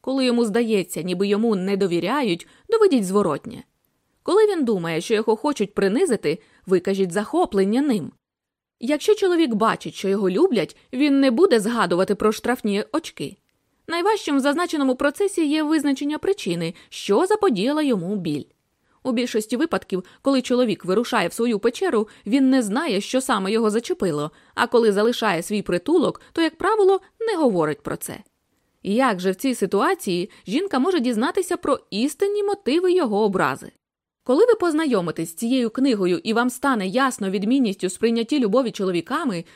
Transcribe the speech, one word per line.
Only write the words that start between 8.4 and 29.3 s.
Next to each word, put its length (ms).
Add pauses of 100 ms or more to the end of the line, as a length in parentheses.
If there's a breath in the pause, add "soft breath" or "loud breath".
Якщо 340
чоловік 400
бачить, 400
що 140
його 220
люблять, 460 (160 soft breath)
він 280
не 100
буде 300
згадувати 540
про 180
штрафні 600
очки. 440 (540)
Найважчим 460
в 40
зазначеному 560
процесі 500
є 160
визначення 560
причини, 560 (140 loud breath)
що 380
заподіяла 560
йому 340
біль. 280 (580)
У 100
більшості 440
випадків, 480 (180 loud breath)
коли 200
чоловік 420
вирушає 440
в 40
свою 260
печеру, 500 (180 loud breath)
він 240
не 120
знає, 380
що 200
саме 320
його 180
зачепило, 600 (240 soft breath)
а 120
коли 260
залишає 500
свій 200
притулок, 580 (120 soft breath)
то, 100
як 160
правило, 420 (200 soft breath)
не 160
говорить 440
про 160
це. 220 (640)
Як 380
же 100